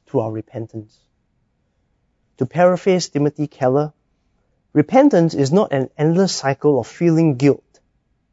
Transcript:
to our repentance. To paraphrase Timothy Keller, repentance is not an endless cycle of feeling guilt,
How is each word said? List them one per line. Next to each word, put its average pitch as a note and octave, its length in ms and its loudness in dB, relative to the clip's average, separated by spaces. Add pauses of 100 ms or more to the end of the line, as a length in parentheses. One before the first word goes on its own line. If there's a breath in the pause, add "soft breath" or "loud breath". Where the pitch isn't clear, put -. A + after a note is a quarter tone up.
to C3+ 120 -2
our A2+ 120 -6
repentance. A2 640 -14 (1400)
To C3 80 -2
paraphrase F3+ 640 0
Timothy D3 380 -4
Keller, C#3+ 460 -2 (800)
repentance F#3 600 2
is C3+ 180 -2
not G3+ 220 0
an C3+ 240 -4
endless E3+ 380 0
cycle C#3 440 -2
of A2 60 -6
feeling D#3+ 520 0
guilt, C3+ 420 -2 (520)